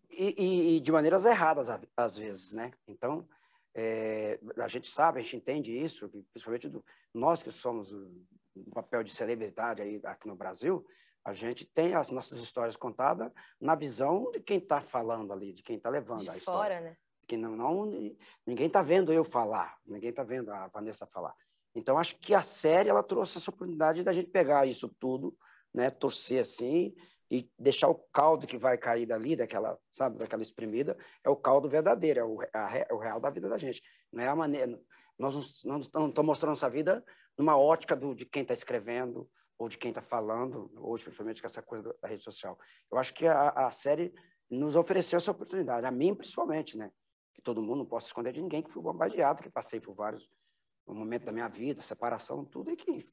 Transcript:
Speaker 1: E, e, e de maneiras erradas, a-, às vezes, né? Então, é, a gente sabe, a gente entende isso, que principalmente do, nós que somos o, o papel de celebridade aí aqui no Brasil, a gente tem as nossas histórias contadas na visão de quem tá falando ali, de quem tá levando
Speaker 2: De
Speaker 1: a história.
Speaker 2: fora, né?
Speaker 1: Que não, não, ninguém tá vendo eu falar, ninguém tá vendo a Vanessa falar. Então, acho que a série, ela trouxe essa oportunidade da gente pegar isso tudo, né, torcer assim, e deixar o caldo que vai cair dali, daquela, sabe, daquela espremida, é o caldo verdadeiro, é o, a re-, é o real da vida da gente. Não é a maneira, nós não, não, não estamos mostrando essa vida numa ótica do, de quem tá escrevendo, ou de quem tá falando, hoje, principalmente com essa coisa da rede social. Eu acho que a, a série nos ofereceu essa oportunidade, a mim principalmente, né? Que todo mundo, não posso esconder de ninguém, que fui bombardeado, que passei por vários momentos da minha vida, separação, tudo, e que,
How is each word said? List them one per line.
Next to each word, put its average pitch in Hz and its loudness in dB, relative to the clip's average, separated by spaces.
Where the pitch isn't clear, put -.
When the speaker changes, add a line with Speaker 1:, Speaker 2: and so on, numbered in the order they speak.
Speaker 1:
E, 190 0
e, 180 4
e 156 2
de 143 -2
maneiras 165 6
erradas, 160 6
a-, 110 -4
às 110 0
vezes, 107 -8
né? 120 -8
Então, 143 -4
é, 110 -2
a 113 -2
gente 123 -6
sabe, 151 2
a - -4
gente 117 -8
entende 123 -4
isso, 135 -6
que 98 -16
principalmente 117 -8
do, 113 -12
nós 147 2
que - -12
somos 110 -6
o, 98 -16
o 95 -18
papel 117 -4
de 98 -12
celebridade 110 -4
aí 104 -6
aqui 98 -12
no 101 -10
Brasil, 113 -4
a 101 -6
gente 117 -8
tem 175 2
as 147 0
nossas 123 -8
histórias 117 -4
contadas 127 0
na 156 4
visão 147 0
de 453 -6
quem 202 0
tá 151 2
falando 113 -4
ali, 98 -8
de 90 -18
quem 113 -8
tá 117 -4
levando 120 -4
Speaker 2:
De - -10
Speaker 1:
a - -10
história. 190 -2
Speaker 2:
fora, 165 -10
né? 165 -18
Speaker 1:
Que 117 -4
não, 110 -4
não, 160 -2
ninguém 123 0
tá 185 4
vendo 160 6
eu 165 6
falar, 107 -2
ninguém 107 -8
tá 135 -6
vendo 117 -6
a 95 -10
Vanessa 107 -10
falar. 87 -8
Então, 135 2
acho - -2
que 208 2
a 190 8
série, 175 4
ela 202 6
trouxe 196 0
essa 165 -8
oportunidade 165 0
da 190 4
gente 175 0
pegar 143 6
isso 123 -4
tudo, 131 -2
né, 123 2
torcer 127 0
assim, 156 0
e 127 -2
deixar 135 4
o - 4
caldo 143 6
que 127 -8
vai 120 2
cair 117 0
dali, 113 0
daquela, 110 -2
sabe, 120 -2
daquela 113 -4
espremida, 113 -4
é - 2
o 143 8
caldo 139 4
verdadeiro, 156 4
é 117 2
o, 110 -4
a 110 -2
re-, 117 -2
é 120 -2
o 107 -4
real 107 -4
da 139 -2
vida 135 -6
da 117 -2
gente. 131 -6
Não 117 -6
é 127 0
a 147 0
maneira, 143 -2
nós 135 -2
não, 139 -4
não, 139 -10
não 156 2
estamos 151 2
mostrando 151 2
essa 143 0
vida 160 2
numa 151 6
ótica 160 6
do, 135 -4
de 117 -12
quem 139 -4
tá 123 -2
escrevendo, 117 -4
ou 117 -4
de - -12
quem 120 -4
tá 117 -8
falando, 117 -4
hoje, 113 -6
principalmente 110 -10
com 117 -10
essa 113 -10
coisa - -10
da - -10
rede 104 -10
social. 95 -12
Eu 120 0
acho 131 -2
que 165 2
a, 147 6
a 131 2
série 156 0
nos 143 2
ofereceu 170 4
essa 175 2
oportunidade, 131 -2
a 127 0
mim 151 4
principalmente, - -4
né? 107 -10
Que - -20
todo 113 -2
mundo, 117 -2
não 123 -4
posso 113 -6
esconder 120 -6
de 151 -6
ninguém, 160 -4
que - -10
fui - -12
bombardeado, 170 2
que - -16
passei 113 -8
por 98 -16
vários 107 -8
momentos 110 -6
da 117 -8
minha 113 -4
vida, 135 -6
separação, 120 -6
tudo, - -10
e 339 -4
que, - -6